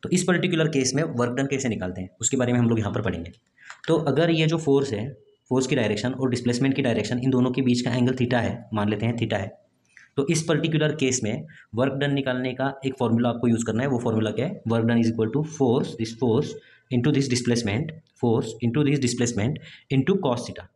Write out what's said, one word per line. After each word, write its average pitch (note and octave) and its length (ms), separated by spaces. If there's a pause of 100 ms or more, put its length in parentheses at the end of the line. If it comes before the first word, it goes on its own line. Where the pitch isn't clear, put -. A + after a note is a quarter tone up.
तो - 60
इस F3 140
particular F3 440
case C3+ 280
में D3 80
वर्क A#2+ 300
done C3+ 140
कैसे C3+ 220
निकालते F#2 320
हैं F#2+ 80 (120)
उसके C3 160
बारे B2 160
में B2 60
हम A#2 100
लोग A2+ 100
यहाँ G2+ 140
पर - 80
पढ़ेंगे। F2 300 (560)
तो D#3+ 80 (120)
अगर D3+ 240
ये D#3+ 160
जो D#3+ 100
force C#3 360
है, G#2+ 160 (420)
force B2+ 160
की D3 80
direction A2 360
और B2+ 180
displacement A#2+ 460
की C#3 60
direction, A#2 380
इन C3 100
दोनों B2+ 220
के C3+ 100
बीच B2 200
का B2+ 100
angle B2 220
theta B2 280
है, F#2+ 120 (200)
मान G#2 160
लेते G#2+ 160
हैं A#2 120
theta A2+ 160
है, G2 180 (680)
तो C#3 100
इस E3+ 160
particular D#3 520
case C3 280
में A#2 220 (300)
work C3 180
done C#3 200
निकालने B2+ 400
का C3 200 (120)
एक C3 140
formula A#2 300
आपको A#2+ 180
यूज़ A2+ 180
करना A2+ 180
है। C#3+ 60
वो B2 100
formula A2 320
क्या B2 140
है? - 240
Work A2+ 160
done A#2 160
is A2+ 80
equal A2+ 260
to D3+ 160
force, B2+ 440
this A2 220
force A2 360 (380)
into B2+ 220
this C3+ 160
displacement, A#2 640 (320)
force A#2 300 (120)
into C#3 220
this C#3 180
displacement A#2+ 540 (340)
into C3+ 320
cos B2 220
theta। - 180 (100)